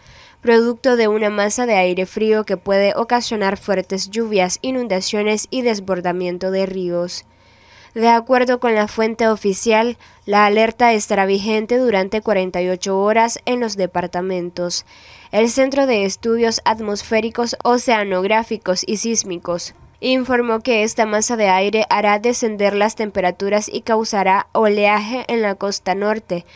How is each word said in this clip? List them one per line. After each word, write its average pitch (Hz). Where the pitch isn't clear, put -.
producto 233
de 226
una 214
masa 208
de 226
aire 180
frío 214
que 196
puede 196
ocasionar 226
fuertes 190
lluvias, 202
inundaciones 214
y 254
desbordamiento 185
de 190
ríos. 180
De 226
acuerdo 247
con 233
la 208
fuente 226
oficial, 220
la 208
alerta 226
estará 202
vigente 214
durante 208
cuarenta 185
y 180
ocho 190
horas 226
en 247
los 220
departamentos. 175
El 220
Centro 269
de 214
Estudios 226
Atmosféricos, 220
Oceanográficos 208
y 208
Sísmicos 180
informó 240
que 226
esta 220
masa 214
de 208
aire 202
hará 208
descender 208
las 208
temperaturas 202
y -
causará 214
oleaje 208
en 233
la 202
costa 196
norte, 202